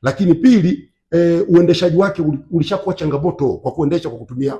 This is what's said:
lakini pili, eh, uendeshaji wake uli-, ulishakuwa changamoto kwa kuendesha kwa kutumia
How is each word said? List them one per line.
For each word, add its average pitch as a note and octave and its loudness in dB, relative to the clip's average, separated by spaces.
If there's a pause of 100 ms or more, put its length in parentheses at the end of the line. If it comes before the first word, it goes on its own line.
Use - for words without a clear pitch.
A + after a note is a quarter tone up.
lakini E3 2
pili, F#3 2 (200)
eh, E3+ 2
uendeshaji E3+ 4
wake G3 0
uli-, D3+ -2 (120)
ulishakuwa F#3 -2
changamoto D3 -2
kwa B2+ -6
kuendesha D3+ -2
kwa A#2 -14
kutumia B2 -6